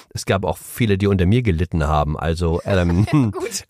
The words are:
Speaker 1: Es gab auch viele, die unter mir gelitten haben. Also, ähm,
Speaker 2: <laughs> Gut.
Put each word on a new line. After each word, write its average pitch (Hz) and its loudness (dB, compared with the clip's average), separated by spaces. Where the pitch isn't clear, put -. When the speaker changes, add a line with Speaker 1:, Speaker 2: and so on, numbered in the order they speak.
Speaker 1:
Es - -12
gab 98 0
auch 82 -2
viele, 104 -2
die 98 2
unter 95 4
mir 117 4
gelitten 85 0
haben. 76 0
Also, 82 -2
ähm, 90 2
Speaker 2:
<laughs> 123 0
Gut. - -8